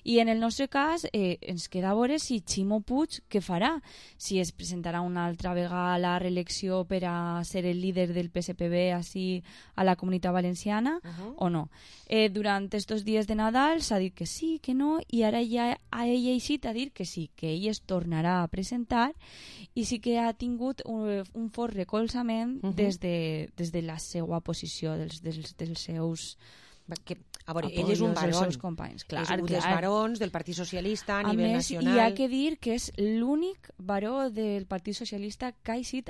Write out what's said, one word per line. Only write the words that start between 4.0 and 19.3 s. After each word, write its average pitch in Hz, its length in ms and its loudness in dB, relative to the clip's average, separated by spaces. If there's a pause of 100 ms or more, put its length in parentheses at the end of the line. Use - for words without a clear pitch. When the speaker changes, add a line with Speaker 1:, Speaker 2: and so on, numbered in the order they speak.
Speaker 1:
si 190 240 0
es 170 100 -2
presentarà 175 500 -4
una 175 240 -2
altra 175 280 -2
vegada 175 400 0
a 175 60 2
la 180 200 2
reelecció 180 640 0
per 180 220 0
a 170 380 -2
ser 175 200 -2
el 175 140 2
líder 180 340 2
del 175 160 -2
P 180 120 -4
S 175 140 -4
P 175 120 0
B 175 240 4
ací 180 500 -2 (340)
a 190 100 4
la 185 100 6
Comunitat 185 380 0
Valenciana 208 680 0
Speaker 2:
Ujú. 185 360 -10
Speaker 1:
o 175 120 2
no. 165 200 0 (380)
Eh, 220 220 4
durant 196 440 0
estos 214 320 -2
dies 220 220 2
de 220 80 0
Nadal 262 460 4
s'ha 214 180 2
dit 185 140 0
que 170 120 -6
sí, 320 340 -2
que - 140 -2
no, 294 340 2
i 233 160 2
ara 220 240 4
ja 240 300 2 (140)
ha 233 160 -2
ell 247 200 4
eixit 254 380 0
a 233 80 -2
dir 254 180 -4
que 190 140 -6
sí, 160 320 -6
que 160 180 -2
ell 196 140 0
es 214 180 -2
tornarà 175 560 2
a 165 60 0
presentar, 240 640 0 (600)